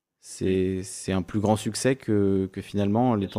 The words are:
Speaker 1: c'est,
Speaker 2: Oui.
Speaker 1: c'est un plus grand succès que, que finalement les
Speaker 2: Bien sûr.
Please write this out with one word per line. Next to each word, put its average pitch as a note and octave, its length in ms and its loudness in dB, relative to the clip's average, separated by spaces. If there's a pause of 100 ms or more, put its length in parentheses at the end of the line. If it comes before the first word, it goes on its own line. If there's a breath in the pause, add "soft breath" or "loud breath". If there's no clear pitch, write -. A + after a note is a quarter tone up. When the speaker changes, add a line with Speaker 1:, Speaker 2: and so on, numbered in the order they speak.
(200)
Speaker 1:
c'est, F#2+ 580 -2
Speaker 2:
Oui. F#2 60 -6
Speaker 1:
c'est - 280 -8
un F#2+ 80 2
plus G#2 200 -4
grand G#2+ 160 4
succès C3 400 -2
que, G2 560 2
que G2 100 -8
finalement G#2 520 0
les G2+ 120 0
Speaker 2:
Bien - 20 -12
sûr. - 100 -14